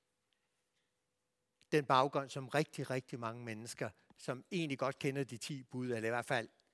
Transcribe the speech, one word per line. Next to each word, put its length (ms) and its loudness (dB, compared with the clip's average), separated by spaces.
Den 120 6
baggrund, 460 4
som 180 -6
rigtig, 420 0
rigtig 300 -4
mange 240 -6
mennesker, 460 -6
som 340 -6
egentlig 280 0
godt 200 0
kender 260 0
de 120 -8
ti 260 -6
bud, 240 -4
eller 200 0
i 40 2
hvert 160 0
fald 220 2